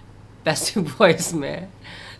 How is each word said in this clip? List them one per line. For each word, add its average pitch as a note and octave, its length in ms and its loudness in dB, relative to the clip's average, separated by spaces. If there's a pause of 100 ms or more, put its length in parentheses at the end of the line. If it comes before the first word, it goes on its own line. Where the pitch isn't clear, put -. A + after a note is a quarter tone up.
(460)
Passive D#3 500 0
<laughs> - 60 2
voice E3+ 320 4
में C#3+ 160 -4
है? E3+ 220 -10 (480)